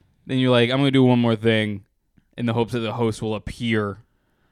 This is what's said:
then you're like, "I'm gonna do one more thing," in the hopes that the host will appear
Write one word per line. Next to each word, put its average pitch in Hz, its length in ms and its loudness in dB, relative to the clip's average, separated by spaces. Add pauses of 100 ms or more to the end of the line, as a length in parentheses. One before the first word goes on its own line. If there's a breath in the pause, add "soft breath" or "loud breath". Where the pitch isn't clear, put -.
(280)
then 131 100 -4
you're 127 140 2
like, 120 180 4
"I'm 131 80 -2
gonna 139 140 0
do 131 120 4
one 123 160 4
more 117 160 2
thing," 107 480 -2 (540)
in 120 80 -6
the 117 80 -2
hopes 113 200 -2
that 123 80 -4
the 110 120 -6
host 113 300 -4
will 110 120 -6
appear 107 640 -4 (540 soft breath)